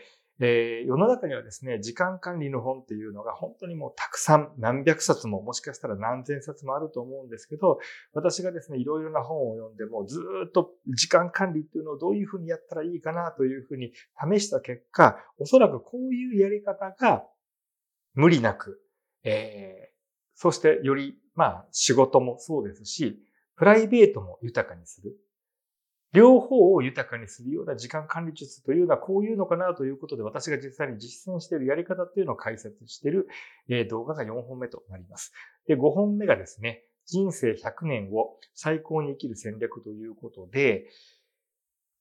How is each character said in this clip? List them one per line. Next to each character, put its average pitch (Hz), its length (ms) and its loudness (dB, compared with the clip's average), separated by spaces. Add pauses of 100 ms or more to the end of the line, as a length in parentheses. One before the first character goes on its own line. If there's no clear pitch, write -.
(400)
え 117 440 2
ー、 131 40 -6
世 131 100 0
の 196 100 4
中 240 200 0
に 139 80 -6
は 117 80 -10
で 110 80 -20
す - 160 -18
ね、 117 120 -6
時 110 140 -8
間 185 260 -2
管 175 200 -8
理 143 100 -6
の 135 120 -4
本 131 200 -6
っ 120 40 -20
て 110 100 -12
い 107 120 -10
う 104 60 -12
の 101 80 -12
が 113 120 -8
本 - 260 -12
当 185 80 -14
に 170 80 -10
も 147 140 -10
う - 60 -16
た - 140 -10
く - 80 -14
さ 151 200 6
ん、 147 200 -4
何 123 260 0
百 156 200 2
冊 139 240 0
も、 101 160 -4
も 120 100 -10
し - 80 -10
か 135 140 -12
し - 40 -20
た - 80 -8
ら 107 80 -6
何 117 300 -6
千 143 160 -8
冊 147 240 -16
も 135 100 -4
あ 147 40 -6
る 156 100 -8
と 143 100 -12
思 131 220 -12
う 131 60 -18
ん - 20 -20
で 113 80 -12
す - 80 -20
け 151 120 -12
ど、 180 200 6 (340)
私 160 300 -2
が 180 100 -4
で 170 120 -10
す - 80 -18
ね、 135 80 -4
い 123 40 -2
ろ 151 160 -2
い 156 40 -6
ろ 156 80 -8
な 151 100 -2
本 139 300 -4
を - 20 -8
読 110 180 -12
ん 110 60 -20
で 110 80 -8
も、 107 220 -8
ず 139 120 -8
ー 185 280 -8
っ - 40 -20
と - 200 0 (160)
時 127 220 -2
間 175 200 4
管 185 240 -2
理 156 80 -4
っ - 20 -10
て - 140 -14
い 160 40 -6
う - 20 -12
の 156 80 -10
を 143 80 -8
ど 170 100 -2
う 202 60 0
い 208 80 -2
う - 20 -4
ふ 196 120 -10
う 175 40 -12
に 165 60 -10
や 165 100 -4
っ - 100 -20
た 170 80 -14
ら 156 80 -4
い 175 120 -6
い 156 60 -12
か 160 120 -6
な 170 180 -6
と 135 140 -2
い 131 100 -2
う 135 80 -12
ふ 139 100 -14
う 135 40 -8
に 123 160 -10 (260)
試 196 200 2
し 208 100 -2
た 127 120 -2
結 123 300 -12
果、 139 320 4 (140)
お 147 80 -8
そ 254 140 6
ら 214 100 8
く 131 100 -6
こ - 200 -12
う 254 160 -4
い 247 200 -6
う 196 60 6
や 196 80 2
り 208 140 -4
方 196 360 -6
が 208 240 4 (920)
無 156 160 8
理 147 100 4
な 107 140 2
く、 - 260 -16 (420)
え 110 680 -6
ー、 - 20 -20 (400)
そ - 180 2
し - 60 -4
て 156 260 4
よ 135 120 2
り、 139 240 -6 (160)
ま 165 100 2
あ、 90 260 -4
仕 - 220 0
事 131 260 6
も 123 200 0
そ 151 220 -4
う 104 60 -6
で 95 60 -10
す 107 120 -20
し、 - 380 -6 (320)
プ 160 100 2
ラ 208 120 10
イ 220 100 4
ベ 226 180 8
ー - 80 6
ト 113 60 -8
も 95 220 -12
豊 113 260 -2
か 87 80 -18
に 85 120 -20
す - 160 -20
る。 - 120 -14 (1000)
両 240 240 12
方 233 320 6
を 160 120 6
豊 131 260 -4
か 120 80 -8
に 113 100 -14
す - 140 -20
る 123 80 -10
よ 160 140 -6
う - 20 -12
な 147 100 -6
時 120 140 -10
間 151 160 -6
管 165 220 -6
理 156 60 -8
術 - 300 -18
と - 80 0
い 160 120 4
う - 20 4
の 165 60 2
は 139 80 4
こ 190 220 -4
う 208 40 0
い 220 80 -2
う - 20 -2
の 196 120 -2
か 170 100 0
な 180 160 -2
と 147 100 -8
い 131 60 -2
う 139 80 -8
こ 147 80 -14
と 147 100 -10
で、 117 60 -8
私 135 300 -8
が 143 80 -2
実 131 140 -14
際 135 200 -6
に 107 60 -12
実 120 340 -14
践 170 60 -6
し - 80 -12
て 175 80 -4
い 151 40 -2
る 131 60 -4
や 135 80 0
り 170 120 -2
方 180 180 -6
っ 175 100 -10
て 202 60 -2
い 190 40 0
う 170 40 -2
の 123 60 -4
を - 20 -6
解 110 240 -8
説 113 260 -20
し - 140 -20
て 143 100 -4
い 151 40 0
る、 190 140 0 (400)
え 123 140 0
ー、 98 80 -4
動 113 160 -6
画 151 80 -6
が 151 100 -8
四 113 200 -8
本 127 160 -14
目 123 80 -8
と - 240 -18
な 95 80 -14
り 90 80 -20
ま - 100 -20
す。 - 160 -16 (320)
で、 156 100 2
五 135 140 4
本 202 280 2
目 208 100 -2
が 135 80 4
で 95 100 -4
す - 160 -20
ね、 117 220 -8 (240)
人 185 240 -2
生 113 260 -2
百 139 300 -10
年 107 260 -4
を 110 240 -2 (160)
最 156 300 -4
高 156 180 -4
に 143 120 -6
生 135 40 -12
き 139 100 -8
る 113 80 -10
戦 110 220 -10
略 113 240 -8
と 110 80 -16
い 107 160 -14
う 113 80 -14
こ 110 160 -18
と 92 220 -18
で、 131 360 2 (1120)